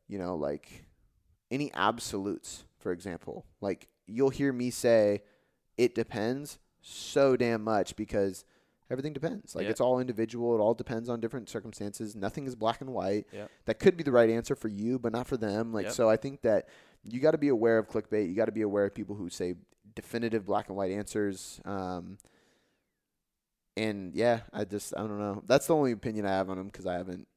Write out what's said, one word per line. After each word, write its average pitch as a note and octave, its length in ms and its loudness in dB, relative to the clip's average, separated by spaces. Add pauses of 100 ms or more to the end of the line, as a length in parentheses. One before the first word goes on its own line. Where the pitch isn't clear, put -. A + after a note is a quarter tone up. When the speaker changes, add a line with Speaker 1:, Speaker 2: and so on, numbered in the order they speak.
Speaker 1:
you G2+ 120 -6
know, F2+ 160 -4
like, D2 500 -6 (640)
any C#3 240 -4
absolutes, G2+ 920 -4 (120)
for - 140 -4
example. E2+ 540 -10 (160)
Like, G2 260 -4 (220)
you'll C3 200 2
hear C#3 240 0
me B2 160 -2
say, G#2+ 520 4 (560)
"It A#2+ 180 4
depends," A#2+ 640 -4 (220)
so - 540 2
damn A#2 280 2
much G#2+ 340 2
because G2+ 480 -2 (440)
everything C3+ 240 -6
depends. D#3+ 420 -8
Like, E2+ 100 -4
Speaker 2:
Yeah. A2 60 0
Speaker 1:
it's A#2+ 100 -2
all B2+ 180 4
individual. A#2 560 0
It G#2+ 40 4
all G#2+ 140 6
depends A#2 360 -6
on A#2 100 -4
different A2+ 300 -6
circumstances. G#2 640 -8
Nothing A2 320 -6
is B2 80 -8
black A2 260 0
and C3 120 -10
white. G2+ 400 -2
Speaker 2:
Yeah. G2+ 140 -12 (180)
Speaker 1:
That A2+ 140 -2
could F3+ 180 6
be E3 60 -4
the C#3+ 100 0
right A#2 160 8
answer A#2 260 0
for - 140 -4
you, A2 300 -2
but A#2 120 -2
not A#2+ 160 -4
for C#3 100 -4
them. A2 360 -2
Like, G2+ 140 -2
Speaker 2:
Yep. A2+ 60 -4
Speaker 1:
so A2+ 160 4
I A2 60 6
think C#3 260 -4
that G#2+ 260 4 (360)
you A2+ 160 -8
gotta D#3 180 4
be C#3+ 120 2
aware A2+ 280 6
of A2 120 2
clickbait. G#2+ 380 0
You F2 80 -4
gotta A2 160 2
be A2 100 -2
aware G2+ 240 2
of G2+ 80 -2
people G2+ 220 -8
who F#2 140 -8
say F2 260 -4 (400)
definitive A2+ 500 -2
black G2+ 220 0
and G2 100 -10
white F#2+ 140 0
answers. G2+ 720 -4
Um, F#2 520 -6 (1600)
and, G2+ 400 -4
yeah, A2+ 260 2 (120)
I G#2 120 -4
just, G2 320 -8
I F2 40 -6
don't G#2 180 -6
know. G2+ 260 -6
That's C3 220 4
the E3 80 4
only C#3 160 2
opinion G#2+ 340 -4
I F#2+ 60 0
have F#2+ 180 0
on F#2+ 80 -6
him G2 120 -8
'cause F#2+ 180 -12
I F2+ 60 -2
haven't, F2+ 440 -8